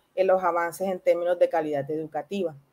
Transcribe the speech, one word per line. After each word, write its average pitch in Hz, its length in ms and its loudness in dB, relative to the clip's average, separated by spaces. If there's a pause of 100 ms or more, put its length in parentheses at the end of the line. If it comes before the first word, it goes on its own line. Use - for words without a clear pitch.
(140)
en 185 120 2
los 185 160 4
avances 170 460 -2
en 185 100 -4
términos 175 400 0
de 175 100 6
calidad 151 400 -2
educativa. 156 640 -4 (200)